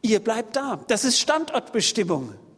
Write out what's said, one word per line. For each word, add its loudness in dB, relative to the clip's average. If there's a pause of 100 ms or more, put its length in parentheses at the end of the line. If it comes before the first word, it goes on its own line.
ihr 4
bleibt -2
da." -4
Das 2
ist 2
Standortbestimmung. 0 (220)